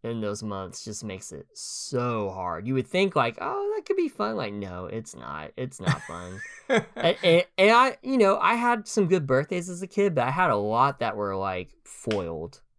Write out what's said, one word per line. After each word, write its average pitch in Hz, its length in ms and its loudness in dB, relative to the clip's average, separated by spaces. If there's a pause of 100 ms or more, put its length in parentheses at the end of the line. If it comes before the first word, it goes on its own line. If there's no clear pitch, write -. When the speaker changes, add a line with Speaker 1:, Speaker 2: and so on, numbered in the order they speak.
Speaker 1:
in 117 180 -4
those 104 220 -4
months 95 420 -8
just 107 180 -10
makes 98 280 -10
it 71 220 -14
so 120 760 -4
hard. 92 380 -6
You 131 80 0
would 127 120 0
think, 190 280 2
like, 120 260 2
"Oh, 403 340 -2
that 427 100 -6
could 392 120 0
be 339 100 0
fun." 220 300 -4
Like, 202 160 -4
no, 185 320 -8
it's 110 300 -10
not. 73 420 -12
It's 127 220 -8
not 95 240 -2
fun. 90 360 -12 (280)
Speaker 2:
<laughs> 233 180 2 (100)
Speaker 1:
And, 175 280 2
and, 175 200 6 (160)
and 196 120 8
I, 254 300 6
you 262 160 -2
know, 196 220 6
I 208 160 2
had 240 320 0
some 202 200 2
good 165 200 2
birthdays 175 420 0
as 175 140 -8
a 185 40 -10
kid, 196 280 0
but 123 120 2
I 131 40 -2
had 175 180 2
a 110 60 4
lot 113 440 2
that 110 160 -2
were, 101 200 -2
like, 95 340 -4 (140)
foiled, 85 760 -6 (200)